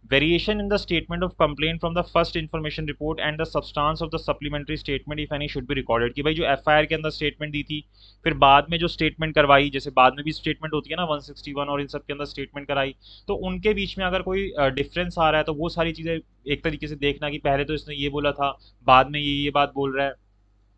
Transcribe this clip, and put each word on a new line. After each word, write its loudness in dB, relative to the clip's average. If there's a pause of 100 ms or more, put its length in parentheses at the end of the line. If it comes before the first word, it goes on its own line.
(120)
Variation 2
in -4
the 0
statement -4
of -2 (120)
complaint 0
from -4
the -2
first 0
information -6
report -6
and -4
the -4
substance -2
of -6
the -6
supplementary -6
statement -6
if -6
any -6
should -8
be -4
recorded, 0
कि -6
भाई 2
जो -2
एफआईआर 2
के -4
अंदर -4
statement -6
दी -4
थी, -8 (400)
फिर 0
बाद 8
में -2
जो 0
statement -2
करवाई, 8
जैसे -6
बाद 6
में -12
भी -2
statement -6
होती -4
है -6
ना, -4
वन -2
सिक्सटी -14
वन -4
और -2
इन -6
सब -10
के -10
अंदर -8
statement -12
कराई, 0 (340)
तो -2
उनके 0
बीच -4
में -2
अगर 0
कोई, -2
अ, 4
difference -2
आ 6
रहा 4
है, 2
तो -2
वो -4
सारी -2
चीज़ें -4 (300)
एक -2
तरीके -4
से -8
देखना -2
कि -8
पहले 2
तो -4
इसने -8
ये -4
बोला 0
था, -4 (260)
बाद 8
में -4
ये, -2
ये -2
बात 2
बोल -2
रहा 0
है। -4 (640)